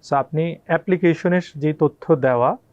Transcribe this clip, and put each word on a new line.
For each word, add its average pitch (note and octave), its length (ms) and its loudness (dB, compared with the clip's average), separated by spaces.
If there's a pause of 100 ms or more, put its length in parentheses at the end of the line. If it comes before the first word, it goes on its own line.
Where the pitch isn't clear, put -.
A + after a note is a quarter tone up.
so, - 60 0
আপনি D#3 500 -2
অ্যাপ্লিকেশনের F3 760 0 (140)
যে D3+ 180 -2
তথ্য - 420 0
দেওয়া C3 420 2 (140)